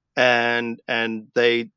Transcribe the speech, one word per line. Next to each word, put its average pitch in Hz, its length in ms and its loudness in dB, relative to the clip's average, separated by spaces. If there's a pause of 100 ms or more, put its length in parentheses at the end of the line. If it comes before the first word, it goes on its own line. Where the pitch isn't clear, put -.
(160)
and, 120 720 0
and 113 460 -4
they, 117 420 0